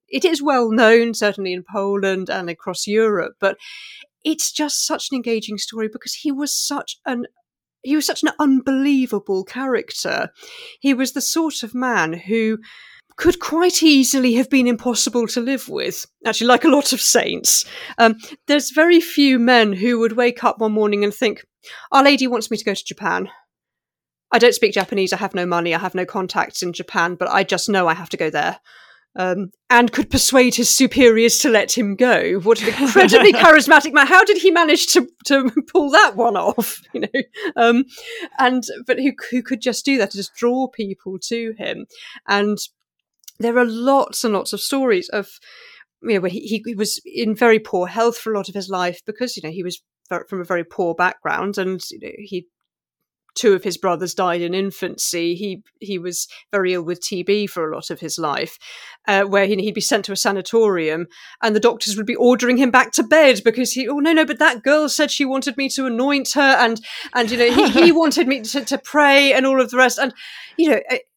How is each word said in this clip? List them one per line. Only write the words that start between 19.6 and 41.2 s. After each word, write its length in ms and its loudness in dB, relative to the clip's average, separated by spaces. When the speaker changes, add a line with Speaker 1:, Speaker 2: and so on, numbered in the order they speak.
Speaker 1:
who 280 -2
would 180 -2
wake 260 0
up 160 0
one 140 0
morning 320 0
and 80 -2
think, 320 -4
"Our 100 6
Lady 240 4
wants 240 -4
me 60 -4
to 80 -8
go 80 -2
to 100 -10
Japan. 460 -6
I 80 4
don't 160 6
speak 180 0
Japanese, 400 -2
I 40 -4
have 180 -6
no 100 -4
money, 280 -2
I 60 -2
have 160 -8
no 100 -4
contacts 560 -6
in 120 -6
Japan, 420 -4
but 140 -6
I 160 0
just 240 -4
know 180 0
I 60 2
have 160 -14
to 80 -10
go 120 -4
there." 300 -4
Um, 300 -4
and 200 6
could 200 -4
persuade 420 4
his 160 0
superiors 720 4
to 100 2
let 260 2
him 200 -2
go. 460 2
What 200 2
an 60 -4
incredibly 640 6
Speaker 2:
<laughs> 120 0
Speaker 1:
charismatic 460 6
man. 140 6
How 180 8
did 140 2
he 140 4
manage 360 4
to, 200 2
to 240 2
<laughs> 120 -6
pull 160 2
that 260 4
one 220 0
off? 500 -4
<laughs> 60 -20
You 80 -6
know, 200 -4
um, 300 4
and, 260 2
but 140 -2
who, 140 0
who 100 -2
could 180 -6
just 260 -4
do 120 2
that, 140 -2
to 60 -14
just 180 -10
draw 320 -2
people 500 -10